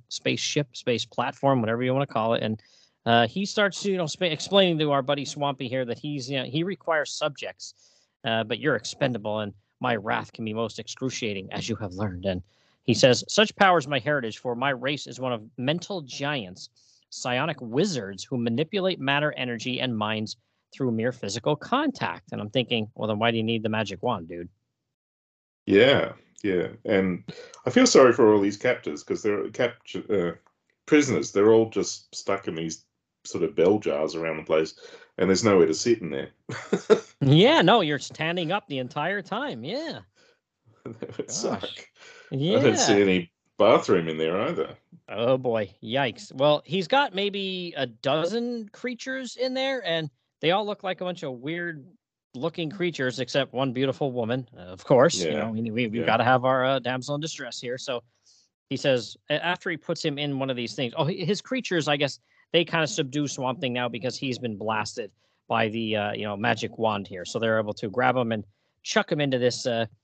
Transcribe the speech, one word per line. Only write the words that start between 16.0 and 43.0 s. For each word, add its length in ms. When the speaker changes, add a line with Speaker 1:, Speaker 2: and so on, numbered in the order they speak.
Speaker 1:
giants, 680
psionic 520
wizards 640
who 120
manipulate 600
matter, 320
energy, 480
and 180
minds 380
through 180
mere 220
physical 420
contact." 800
And 80
I'm 80
thinking, 460
"Well, 120
then 100
why 140
do 60
you 60
need 200
the 60
magic 340
wand, 240
dude?" 220
Speaker 2:
Yeah, 480
yeah. 240
And 380
I 40
feel 180
sorry 260
for 200
all 80
these 160
captors, 460
'cause 200
they're 280
captu-, 600
uh, 220
prisoners. 460
They're 220
all 160
just 440
stuck 340
in 80
these 300
sort 180
of 120
bell 240
jars 360
around 220
the 60
place, 360
and 120
there's 140
nowhere 240
to 60
sit 280
in 80
there. 220
<laughs> 500
Speaker 1:
Yeah, 400
no, 200
you're 180
standing 540
up 160
the 80
entire 440
time. 440
Yeah. 400
Speaker 2:
<laughs> 800
That 320
would 100
Speaker 1:
Gosh. 80
Speaker 2:
suck. 340
Speaker 1:
Yeah. 260
Speaker 2:
I 60
don't 140
see 240